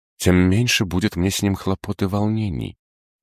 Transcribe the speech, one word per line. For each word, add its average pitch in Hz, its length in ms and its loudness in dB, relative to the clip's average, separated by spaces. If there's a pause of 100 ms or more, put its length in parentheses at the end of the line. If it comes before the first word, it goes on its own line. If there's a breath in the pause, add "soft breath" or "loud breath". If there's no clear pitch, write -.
(160)
тем 90 200 4
меньше 101 480 2
будет 92 320 -2
мне 90 140 0
с - 120 -4
ним 98 120 0
хлопот - 480 -4
и 101 40 0
волнений, 104 720 -2 (440)